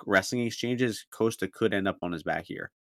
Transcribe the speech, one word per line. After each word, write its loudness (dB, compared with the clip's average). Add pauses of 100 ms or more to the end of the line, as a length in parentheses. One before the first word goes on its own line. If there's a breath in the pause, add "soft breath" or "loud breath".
wrestling 4
exchanges, -2
Costa 0
could 0
end 2
up 0
on -4
his -6
back -2
here. -10 (100)